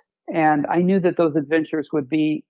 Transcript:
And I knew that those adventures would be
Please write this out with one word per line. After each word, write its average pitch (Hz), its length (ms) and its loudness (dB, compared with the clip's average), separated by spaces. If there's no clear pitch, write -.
And 156 380 2
I 160 80 0
knew 185 220 2
that 175 180 0
those 160 180 2
adventures 156 560 -2
would 143 160 -4
be 151 400 -2